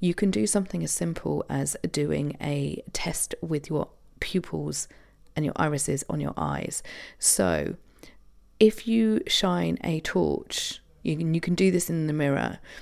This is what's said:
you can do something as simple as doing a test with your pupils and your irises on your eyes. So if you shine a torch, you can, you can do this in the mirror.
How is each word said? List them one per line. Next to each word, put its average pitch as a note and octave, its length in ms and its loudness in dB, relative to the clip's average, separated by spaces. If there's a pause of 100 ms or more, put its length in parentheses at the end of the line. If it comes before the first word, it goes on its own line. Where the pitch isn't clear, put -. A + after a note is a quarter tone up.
you F3 140 2
can G3 160 2
do G#3 160 2
something F#3+ 360 0
as D#3+ 80 -2
simple D#3+ 580 -2
as C#3 280 -2 (160)
doing D3 480 0
a C#3+ 420 -2 (100)
test - 480 -4
with D#3 280 -2
your D3+ 200 -2 (320)
pupils D3+ 680 -2 (480)
and D3+ 80 0
your D3 120 0
irises D3 520 0
on D3+ 120 -2
your C#3+ 160 -2
eyes. - 460 -2 (360)
So E2+ 580 2 (840)
if G#3+ 300 4
you A3+ 400 4
shine F3 560 2
a D#3+ 160 0
torch, - 800 -2 (240)
you D#3 120 0
can, D#3+ 180 0
you E3 60 2
can F3 140 0
do F#3+ 160 6
this F3+ 180 2
in D#3+ 200 0
the D3+ 40 0
mirror. C#3+ 460 0 (240)